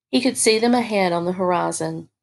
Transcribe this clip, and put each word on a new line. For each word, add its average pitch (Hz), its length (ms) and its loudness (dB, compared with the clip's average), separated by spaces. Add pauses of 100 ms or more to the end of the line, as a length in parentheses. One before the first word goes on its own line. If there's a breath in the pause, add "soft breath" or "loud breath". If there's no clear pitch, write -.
(120)
He 254 100 2
could 254 160 0
see 220 220 2
them 240 160 2
ahead 208 360 0
on 170 140 0
the 180 80 -2
horizon, 165 760 -4 (120)